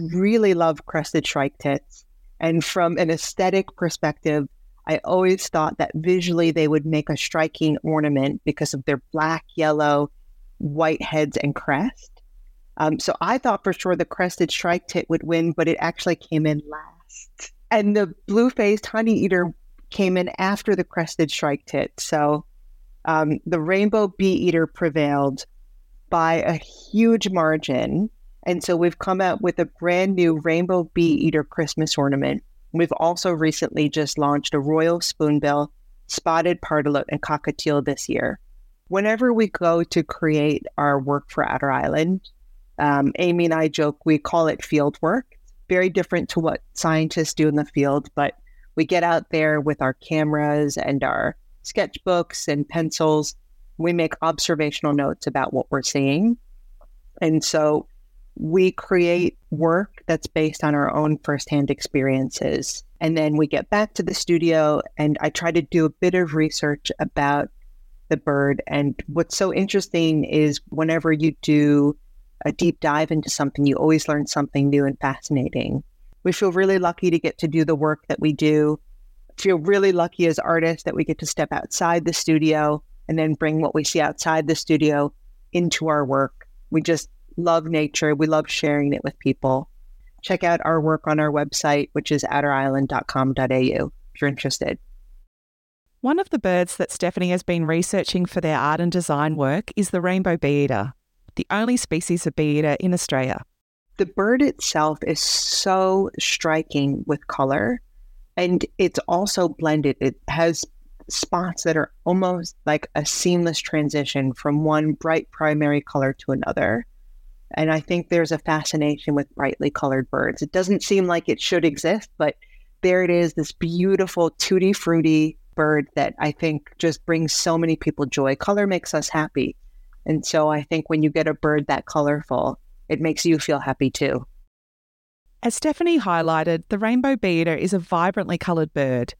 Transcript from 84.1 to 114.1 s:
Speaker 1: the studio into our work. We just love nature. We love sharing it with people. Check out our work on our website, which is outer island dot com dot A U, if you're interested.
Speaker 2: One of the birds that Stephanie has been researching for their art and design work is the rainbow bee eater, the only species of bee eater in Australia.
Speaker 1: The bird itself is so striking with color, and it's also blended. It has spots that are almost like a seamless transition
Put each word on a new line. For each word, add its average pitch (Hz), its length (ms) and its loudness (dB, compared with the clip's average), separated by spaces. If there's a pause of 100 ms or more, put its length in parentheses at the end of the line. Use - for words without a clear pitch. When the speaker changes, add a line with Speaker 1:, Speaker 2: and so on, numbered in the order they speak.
Speaker 1:
the 160 80 2
studio 147 560 2 (400)
into 165 380 0
our 147 160 2
work. 135 420 -2 (220)
We 160 120 2
just 160 280 -2 (280)
love 165 300 2
nature. 151 480 0
We 156 120 2
love 156 240 0
sharing 147 400 0
it - 140 -2
with - 140 -6
people. 135 500 -2 (520)
Check 185 220 -4
out 170 220 2
our 160 160 2
work 156 260 0
on 156 140 2
our 151 100 2
website, 147 640 0
which 147 180 -4
is 143 180 0
outer 143 220 0
island 135 380 0
dot - 180 -4
com 135 240 0
dot 131 180 0
A 131 120 2
U, - 320 0 (200)
if - 60 -20
you're 147 80 0
interested. - 500 -4 (1200)
Speaker 2:
One 302 180 2
of 392 120 -4
the 285 80 0
birds 180 360 0
that - 160 -4
Stephanie 180 380 -2
has 180 120 0
been 170 240 -2
researching 175 600 0
for 175 160 -4
their 156 160 0
art 151 240 0
and 175 100 0
design 156 460 0
work 143 400 -2
is 196 140 -2
the 180 100 0
rainbow 180 340 0
bee 143 300 2
eater, 127 280 -2 (420)
the - 140 -6
only 233 280 0
species 170 500 -2
of 147 80 -4
bee 151 240 0
eater 151 220 2
in 180 120 0
Australia. 131 520 -2 (500)
Speaker 1:
The 190 120 0
bird 233 340 2
itself 156 640 0
is - 180 -2
so 190 880 0 (100)
striking 147 880 -2
with 147 200 -2
color, 156 520 0 (560)
and 180 300 0 (140)
it's 180 280 0
also 180 400 0
blended. 151 540 0
It 131 260 -2
has 165 380 0 (440)
spots - 540 -4
that 160 140 0
are - 160 -2 (100)
almost 180 640 -2
like 151 300 -2
a 147 100 -2
seamless 175 540 0
transition 143 720 -2